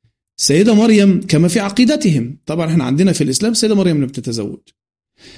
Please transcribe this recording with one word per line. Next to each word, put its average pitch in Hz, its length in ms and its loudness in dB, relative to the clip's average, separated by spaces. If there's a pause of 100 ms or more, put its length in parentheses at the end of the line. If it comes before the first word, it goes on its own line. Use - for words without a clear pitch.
(380)
سيدة 202 360 2
مريم 208 480 4
كما 165 260 2
في 175 120 -2
عقيدتهم، 196 880 0
طبعًا 160 260 -4
احنا 160 120 0
عندنا 156 300 0
في 156 100 -2
الإسلام 208 300 -2
سيدة 214 220 0
مريم 175 260 0
لم 127 80 -4
تتزوج، 113 500 -10 (800)